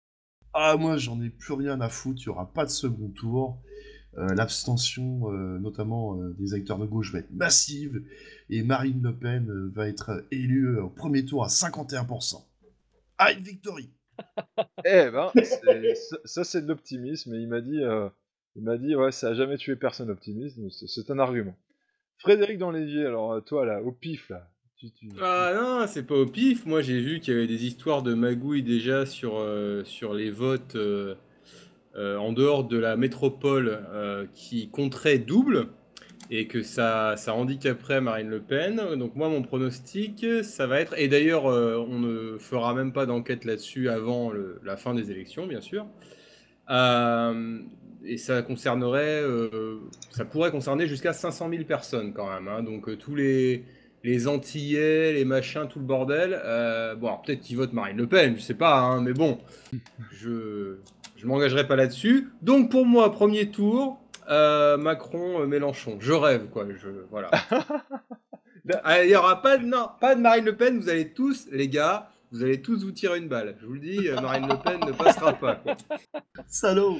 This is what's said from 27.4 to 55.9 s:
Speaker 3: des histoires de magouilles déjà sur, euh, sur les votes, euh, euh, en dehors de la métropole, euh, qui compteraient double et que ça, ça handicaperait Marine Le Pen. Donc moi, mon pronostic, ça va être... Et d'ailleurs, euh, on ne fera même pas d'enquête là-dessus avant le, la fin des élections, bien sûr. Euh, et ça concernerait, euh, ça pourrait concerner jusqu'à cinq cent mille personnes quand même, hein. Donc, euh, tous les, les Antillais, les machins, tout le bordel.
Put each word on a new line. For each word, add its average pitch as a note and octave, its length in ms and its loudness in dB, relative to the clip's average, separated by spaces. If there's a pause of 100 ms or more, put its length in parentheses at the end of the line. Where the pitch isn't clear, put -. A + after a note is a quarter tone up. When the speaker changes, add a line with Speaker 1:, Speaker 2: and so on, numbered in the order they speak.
Speaker 3:
des A2+ 200 -2
histoires C#3 360 -2
de A#2+ 120 0
magouilles B2 480 0
déjà A#2+ 440 0
sur, A#2 320 -6
euh, G#2 460 -4
sur G#2 300 -8
les G#2+ 160 -4
votes, B2+ 440 -4
euh, G2+ 400 -4 (840)
euh, G2+ 200 -4
en G#2+ 160 -4
dehors C3+ 320 2
de A#2+ 140 -2
la A2+ 180 0
métropole, C3 920 0
euh, G2+ 420 -6
qui A2 380 -8
compteraient C#3 480 0
double E3 500 2 (640)
et A2 140 -2
que A#2 160 -4
ça, A2 540 0
ça G#2+ 180 -4
handicaperait C3 640 -2
Marine A2 280 -2
Le A2 120 -6
Pen. D#3 360 -2 (180)
Donc B2 220 -4
moi, D#3 120 0
mon D3+ 140 0
pronostic, C3 840 -6 (200)
ça C#3+ 240 -4
va C3+ 120 2
être... E3 160 -4
Et D3 120 2
d'ailleurs, D3 380 4
euh, A#2 320 2
on A#2+ 200 -6
ne A2+ 400 -4
fera A#2+ 340 -2
même C3 200 -2
pas C3+ 120 -2
d'enquête A#2+ 400 -4
là-dessus A2+ 440 -4
avant A#2 420 -2
le, G2 320 -8
la G2 140 -6
fin B2 180 -4
des G#2+ 160 -4
élections, G2 380 -10
bien B2+ 120 -8
sûr. G#3 260 -8 (840)
Euh, A#2 880 2 (460)
et A2+ 120 -6
ça B2 260 0
concernerait, B2+ 800 0
euh, A2+ 600 -4 (300)
ça A#2+ 140 -8
pourrait E3 280 0
concerner C#3+ 340 -2
jusqu'à D3 260 -2
cinq E3 200 -6
cent E3+ 160 -8
mille E3 180 -6
personnes A#2 480 -4
quand G2+ 180 -6
même, F#2+ 140 -8
hein. G#2+ 160 -6
Donc, A2 260 -8
euh, A2 80 -6
tous C#3+ 200 -10
les, C3 480 2 (400)
les A#2+ 240 0
Antillais, D3+ 840 0
les C#3+ 120 2
machins, C3 440 -2
tout - 120 -12
le C3+ 40 -8
bordel. C#3+ 600 0